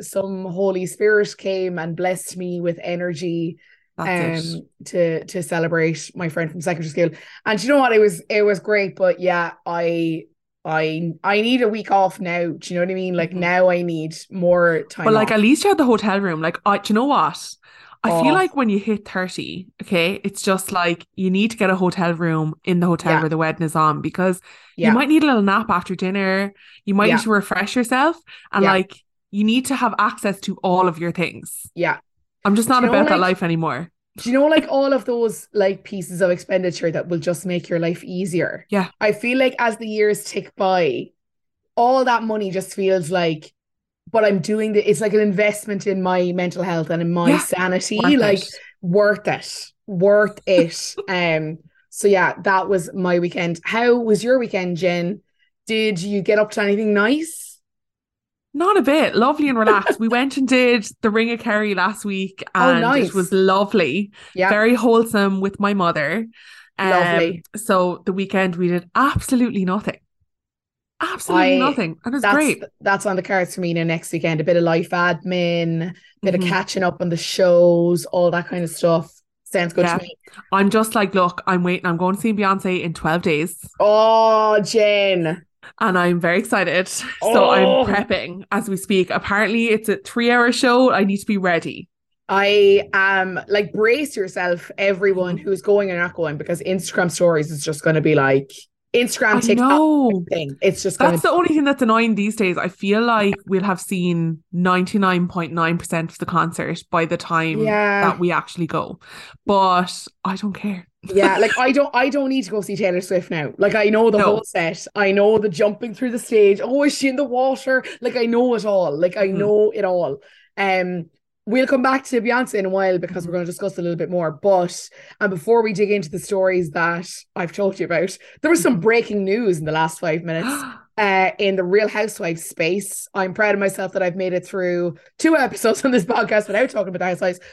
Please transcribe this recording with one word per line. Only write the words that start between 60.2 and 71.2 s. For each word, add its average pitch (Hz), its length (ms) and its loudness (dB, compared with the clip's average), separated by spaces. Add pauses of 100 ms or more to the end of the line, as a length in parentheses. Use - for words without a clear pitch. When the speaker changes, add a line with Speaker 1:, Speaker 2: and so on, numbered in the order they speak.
Speaker 2:
and 269 100 0
did 240 400 4 (160)
the 220 80 2
Ring 226 220 0
of 233 80 -6
Kerry 214 340 0
last 185 300 -2
week, 190 400 -6 (100)
Speaker 1:
Oh, 180 160 4
Speaker 2:
and 170 120 2
Speaker 1:
nice. 240 260 2
Speaker 2:
it - 60 -10
was 180 180 0
lovely. 190 800 2 (220)
Speaker 1:
Yeah. 185 160 2
Speaker 2:
Very 220 240 4
wholesome 226 640 2
with 196 180 -4
my 202 160 0
mother. 170 520 -2 (520)
Um, 190 120 0
Speaker 1:
Lovely. 170 540 0 (120)
Speaker 2:
so 180 500 0
the 196 60 -2
weekend 190 440 -2
we 180 120 0
did 175 260 -2
absolutely 240 720 0
nothing. 185 340 -4 (1000)
Absolutely 330 560 0